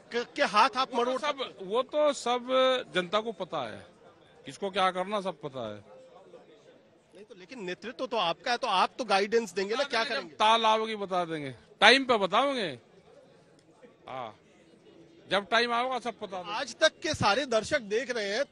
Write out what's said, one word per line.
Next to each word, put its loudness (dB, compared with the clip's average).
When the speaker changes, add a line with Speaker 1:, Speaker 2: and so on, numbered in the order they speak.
Speaker 1:
क-, -4
के 2
हाथ 4
आप -2
Speaker 2:
वो 2
तो -2
Speaker 1:
मरोड़ -2
Speaker 2:
सब, -6
वो -2
तो 2
सब -4
जनता 0
को -8
पता -6
है, -16
किसको -8
क्या 2
करना -4
सब -8
पता -8
है। -12
Speaker 1:
नहीं -20
तो, -20
लेकिन -14
नेतृत्व -8
तो -2
आपका 0
है, 0
तो -6
आप 2
तो -4
guidance 0
देंगे -4
ना, 0
क्या -2
Speaker 2:
जब -4
Speaker 1:
करेंगे? -6
Speaker 2:
ताल 4
आओगी 2
बता -2
देंगे, -8
Time 8
पे 4
बताओगे। 0
हाँ, -12
जब 0
time 2
आएगा -2
सब -10
पता -10
देंगे। -10
Speaker 1:
आज -6
तक 2
के -4
सारे 2
दर्शक 0
देख -4
रहे -4
हैं, -2